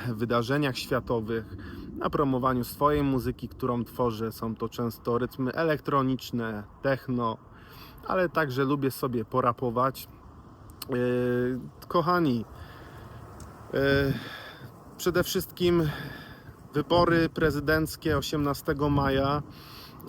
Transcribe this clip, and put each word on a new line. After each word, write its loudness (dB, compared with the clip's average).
wydarzeniach 0
światowych, -2
na -2
promowaniu 2
swojej 2
muzyki, 0
którą -2
tworzę. -2
Są -6
to -4
często -2
rytmy -2
elektroniczne, 0
techno, 0
ale 2
także 2
lubię 2
sobie -2
porapować. 0
E, -2
kochani, 4
e, 4
przede 2
wszystkim 2
wybory 4
prezydenckie 2
osiemnastego 0
maja. 2